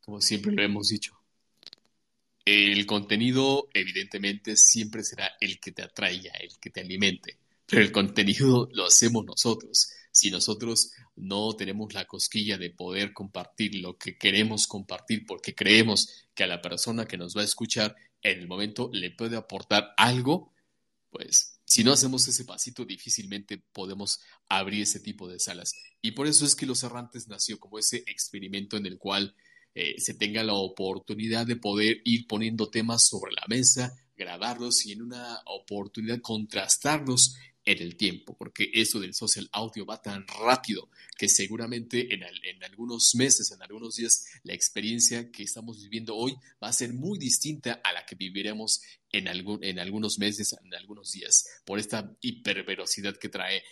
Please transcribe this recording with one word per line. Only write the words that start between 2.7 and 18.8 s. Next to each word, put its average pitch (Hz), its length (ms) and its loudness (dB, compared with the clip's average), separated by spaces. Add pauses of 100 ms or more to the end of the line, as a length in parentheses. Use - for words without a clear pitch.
contenido, 117 880 2
evidentemente, 101 840 -2
siempre 107 480 6
será 98 260 -4 (100)
el 95 200 -2
que 92 120 -12
te - 100 -12
atraiga, 92 580 -4
el - 200 -16
que - 100 -14
te - 100 -10
alimente, 92 580 -2 (280)
pero - 160 6
el 101 100 4
contenido 104 800 4
lo 95 140 0
hacemos 117 380 6
nosotros. - 680 0 (200)
Si - 200 6
nosotros 117 600 -2 (260)
no 101 380 -4
tenemos 101 400 -6
la 95 100 -6
cosquilla 104 540 -4
de 87 120 -6
poder 95 420 -4
compartir 101 640 -8
lo 90 200 -8
que - 220 -12
queremos 104 480 2
compartir 101 580 -6
porque - 300 -10
creemos 202 800 6
que 101 100 0
a 92 40 0
la 87 120 -4
persona 104 460 -4
que 95 100 -10
nos 87 200 -8
va 104 60 0
a 101 40 2
escuchar 107 480 -2 (280)
en 95 180 2
el 87 80 -12
momento 104 440 -4